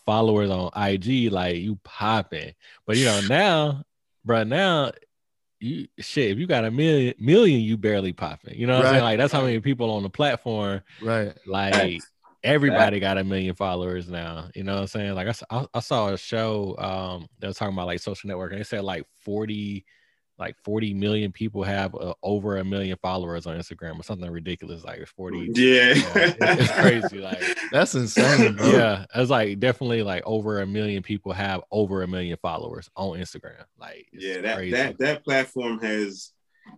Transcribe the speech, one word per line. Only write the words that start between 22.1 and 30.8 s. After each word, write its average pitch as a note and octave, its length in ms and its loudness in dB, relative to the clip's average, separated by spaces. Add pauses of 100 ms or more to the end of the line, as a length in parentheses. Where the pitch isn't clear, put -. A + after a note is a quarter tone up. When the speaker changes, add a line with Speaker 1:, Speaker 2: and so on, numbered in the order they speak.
Speaker 1:
over G2+ 320 -2
a F#2+ 80 -4
million F#2+ 360 -4
followers F2 460 -6
on E2 100 -6
Instagram E2 440 -12
or - 20 -14
something F2+ 260 -8
ridiculous. E2+ 540 -10
Like, - 160 -14
it's - 140 -16
forty. F2+ 420 -8
Speaker 3:
Yeah. B2+ 400 8
Speaker 1:
Yeah, C#3 80 6 (140)
it's, F3 240 4
it's E3 320 4
crazy. - 460 4
Like, - 260 -8 (140)
Speaker 2:
<laughs> D#4+ 120 -10
That's D#3 240 2
insane, B2+ 640 4
bro. G#2+ 140 4
Speaker 1:
yeah, G#2+ 340 4 (100)
it's, B2 160 2
like, G#2+ 300 2
definitely, A#2+ 420 0
like, F#2 240 -4
over G#2+ 340 -2
a F#2+ 60 -4
million G2+ 360 -2